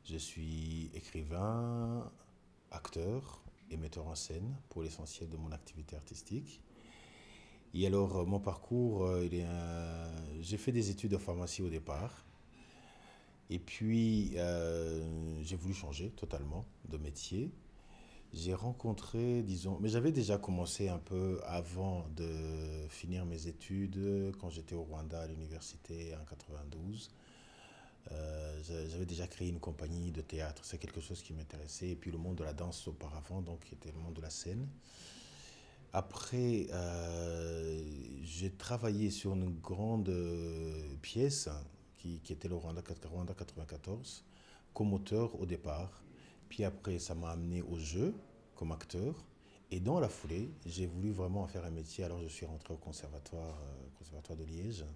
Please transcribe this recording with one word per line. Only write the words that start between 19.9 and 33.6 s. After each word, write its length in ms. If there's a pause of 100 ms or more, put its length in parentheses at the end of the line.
déjà 240
commencé 540
un 80
peu 460
avant 680
de 140 (600)
finir 340
mes 220
études, 920
quand 120
j'étais 240
au 80
Rwanda 400
à 40
l'université 880
en 120
quatre-vingt-douze. 840 (1000)
Euh, 500
j'a-, 260
j'avais 160
déjà 220
créé 240
une 100
compagnie 500
de 120
théâtre. 420
C'est 140
quelque 240
chose 200
qui 120
m'intéressait. 560
Et 60
puis 140
le 60
monde 200
de 80
la 100
danse 340
auparavant, 540
donc, 180